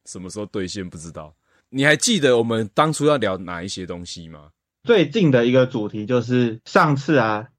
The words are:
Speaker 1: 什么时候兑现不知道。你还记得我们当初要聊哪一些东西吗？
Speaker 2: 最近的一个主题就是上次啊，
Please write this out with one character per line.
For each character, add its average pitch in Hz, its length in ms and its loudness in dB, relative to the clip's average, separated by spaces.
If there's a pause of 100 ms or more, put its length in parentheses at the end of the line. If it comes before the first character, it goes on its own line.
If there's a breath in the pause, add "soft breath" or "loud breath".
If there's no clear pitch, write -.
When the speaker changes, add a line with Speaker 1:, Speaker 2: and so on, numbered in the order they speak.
Speaker 1:
什 - 160 -16
么 92 80 -12
时 107 100 -12
候 104 60 -8
兑 92 220 -4
现 92 220 -8
不 85 80 -16
知 80 140 -16
道。 76 240 -16 (340)
你 135 140 -2
还 151 120 4
记 208 240 0
得 127 180 4
我 117 60 2
们 113 300 -2
当 156 200 2
初 143 120 -2
要 147 120 4
聊 98 200 -2
哪 87 240 -10
一 95 60 -8
些 95 180 -10
东 87 200 -10
西 85 240 -16
吗？ 76 200 -20 (340)
Speaker 2:
最 190 260 4
近 170 220 2
的 120 160 4
一 123 40 2
个 127 140 4
主 107 240 -4
题 107 160 -8
就 123 160 0
是 120 440 0
上 156 300 4
次 143 220 0
啊， 107 300 0 (120)